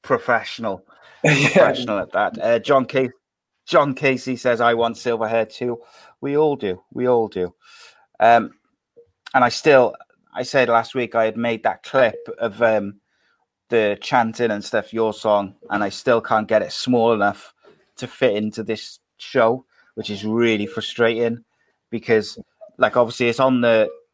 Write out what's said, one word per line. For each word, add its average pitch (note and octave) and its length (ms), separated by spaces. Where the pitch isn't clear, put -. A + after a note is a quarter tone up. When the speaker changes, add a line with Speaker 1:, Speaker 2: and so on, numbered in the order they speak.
Speaker 1:
Professional. A2+ 880
Speaker 2:
<laughs> - 60
Yeah. C#3+ 300
Speaker 1:
Professional A#2 440
at F2+ 140
that. G2+ 280
Uh, A#2 200
John C3+ 260
Ca-, C3 240
John C#3+ 300
Casey C3 400
says, A#2 260
"I A#2 140
want A#2 200
silver A2+ 320
hair A2+ 200
too." A#2+ 340
We C#3+ 160
all D3+ 180
do. F#2+ 280
We B2 140
all A#2 200
do. F2+ 280
Um, A2+ 320
and C3 100
I A#2+ 60
still, B2+ 460
I B2+ 80
said B2+ 260
last A2+ 240
week A#2+ 220
I A2+ 100
had A2 100
made A#2 280
that - 180
clip - 460
of, A2 240
um, G#2 380
the G#2+ 320
chanting A#2 500
and - 120
stuff, - 300
your A2 200
song, G2+ 420
and G#2 120
I G2+ 60
still A#2 320
can't A2 260
get G#2+ 140
it F#2 100
small A#2 400
enough G2+ 440
to - 80
fit A#2 300
into G#2+ 260
this G#2+ 380
show, A#2+ 480
which G#2+ 160
is G2 120
really A2 440
frustrating A#2 760
because, A2 480
like, A#2+ 200
obviously A#2+ 320
it's A#2 100
on C3 220
the A2+ 280